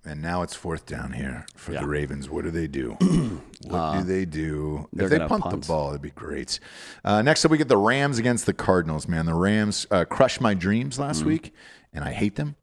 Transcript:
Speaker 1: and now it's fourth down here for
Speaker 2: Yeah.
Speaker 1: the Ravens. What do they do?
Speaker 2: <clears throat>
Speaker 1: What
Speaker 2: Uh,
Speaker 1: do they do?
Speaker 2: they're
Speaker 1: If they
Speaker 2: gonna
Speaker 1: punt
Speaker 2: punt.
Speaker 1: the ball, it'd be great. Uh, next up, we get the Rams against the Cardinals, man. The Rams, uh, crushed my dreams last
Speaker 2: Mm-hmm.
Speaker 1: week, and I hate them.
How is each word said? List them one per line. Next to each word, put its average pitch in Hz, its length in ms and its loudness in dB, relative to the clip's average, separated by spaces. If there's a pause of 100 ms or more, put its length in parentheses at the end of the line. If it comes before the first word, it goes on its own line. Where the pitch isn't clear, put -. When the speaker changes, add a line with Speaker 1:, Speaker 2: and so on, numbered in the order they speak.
Speaker 1:
and 76 160 -10
now 87 200 -2
it's 85 120 -4
fourth 80 320 -6
down 58 280 -8
here 62 320 -8 (100)
for - 160 -12
Speaker 2:
Yeah. 64 100 -4
Speaker 1:
the 69 60 -4
Ravens. 71 420 -2
What 76 140 -4
do 87 80 -4
they 80 160 -2
do? 65 320 -4
Speaker 2:
<clears throat> 156 420 2 (260)
Speaker 1:
What 90 120 -2
Speaker 2:
Uh, 78 200 0
Speaker 1:
do - 40 -2
they 95 220 0
do? 76 640 -4
Speaker 2:
they're - 140 0
Speaker 1:
If 92 60 4
they 151 80 4
Speaker 2:
gonna 78 100 -2
Speaker 1:
punt - 140 0
Speaker 2:
punt. - 180 -4
Speaker 1:
the 69 80 -10
ball, 76 220 0
it'd 73 100 -8
be 73 100 -10
great. 73 480 -8 (460)
Uh, 104 160 4
next 151 240 4
up, 156 60 8
we 160 60 6
get 147 120 2
the 123 80 8
Rams 131 420 4
against 117 260 2
the 104 60 2
Cardinals, 80 560 0
man. 82 180 0
The 82 80 0
Rams, 104 560 0
uh, 92 140 2
crushed - 380 2
my 110 120 2
dreams 113 460 -2
last 147 200 -2
Speaker 2:
Mm-hmm. 156 100 0
Speaker 1:
week, 160 240 -2 (400)
and 73 100 -6
I 71 80 -4
hate 104 240 -2
them. 147 280 -6